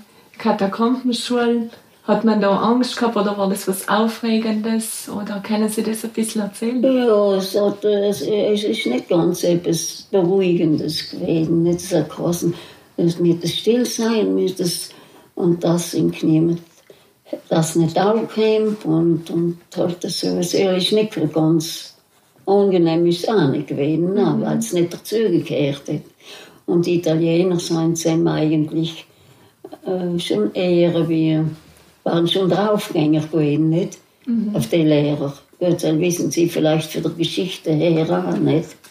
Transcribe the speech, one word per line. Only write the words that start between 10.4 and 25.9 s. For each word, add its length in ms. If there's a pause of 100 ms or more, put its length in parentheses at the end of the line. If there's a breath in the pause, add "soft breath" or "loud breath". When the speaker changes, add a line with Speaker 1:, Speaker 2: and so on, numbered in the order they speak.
Speaker 2:
gewesen. 540
Nicht 180
so 220
geheißen, 500 (440 loud breath)
es 220
muss 220
das 140
still 320
sein, 480
muss 180
das, 360 (440 loud breath)
und 300
das 320
in 160
Knie 460 (920 soft breath)
das 260
nicht 240
aufkommt 840
und, 440
und 280 (180)
halt 280
das 160
so, 220
so 160 (120)
ist 220
nicht 420
ganz 640 (500)
angenehm 600
ist 220
auch 200
nicht 180
gewesen, 460
ne, 120
Speaker 1:
Mhm. 160
Speaker 2:
weil 180
es 140
nicht 200
dazugehört 920
hat. 140 (640 loud breath)